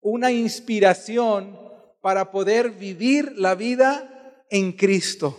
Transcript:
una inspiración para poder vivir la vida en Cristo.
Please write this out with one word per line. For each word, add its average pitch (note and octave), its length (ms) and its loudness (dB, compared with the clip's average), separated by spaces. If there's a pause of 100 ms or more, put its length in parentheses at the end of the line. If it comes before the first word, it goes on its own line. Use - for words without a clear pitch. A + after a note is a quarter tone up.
una A#3+ 320 0
inspiración G#3+ 1300 0 (420)
para F#3+ 300 -2
poder G#3 400 0
vivir A3 680 -2
la F#3+ 180 0
vida B3+ 960 -2
en F#3+ 220 0
Cristo. F#3 680 0